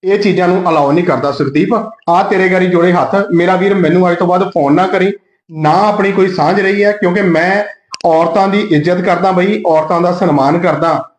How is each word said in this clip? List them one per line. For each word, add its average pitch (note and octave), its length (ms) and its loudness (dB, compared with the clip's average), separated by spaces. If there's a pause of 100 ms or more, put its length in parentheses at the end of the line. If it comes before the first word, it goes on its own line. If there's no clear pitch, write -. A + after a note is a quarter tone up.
ਇਹ G3 160 0
ਚੀਜ਼ਾਂ F3+ 280 0
ਨੂੰ F3+ 220 0
ਅਲਾਓ C#3+ 220 0
ਨਹੀਂ F3 140 0
ਕਰਦਾ। C#3+ 260 -2
ਸੁਖਦੀਪ, D3+ 420 -2 (360)
ਆ F3 140 2
ਤੇਰੇ F#3+ 260 0
ਗਾਰੀ F#3 180 0
ਜੋੜੇ F3 260 2
ਹੱਥ, F3 220 0 (160)
ਮੇਰਾ F3 240 2
ਵੀਰ, G3 200 0
ਮੈਨੂੰ F3+ 340 2
ਅੱਜ E3+ 80 0
ਤੋਂ F3 100 -2
ਬਾਅਦ F#3 240 0
ਫੋਨ C#3+ 220 0
ਨਾ F3+ 140 2
ਕਰੀ, F#3+ 240 0 (380)
ਨਾ D#3 240 0 (140)
ਆਪਣੀ G3+ 240 0
ਕੋਈ F#3+ 180 0
ਸਾਂਝ F3+ 300 0
ਰਹੀ G3+ 240 0
ਹੈ, G#3 80 2
ਕਿਉਂਕਿ F#3+ 300 -2
ਮੈਂ F3+ 420 0 (420)
ਔਰਤਾਂ E3 420 2
ਦੀ G3+ 220 0
ਇੱਜ਼ਤ E3+ 320 0
ਕਰਦਾ F#3 300 0
ਬਾਈ, G3 340 0
ਔਰਤਾਂ D#3+ 360 0
ਦਾ F3 100 0
ਸਨਮਾਨ D#3 480 0
ਕਰਦਾ। E3 340 0 (260)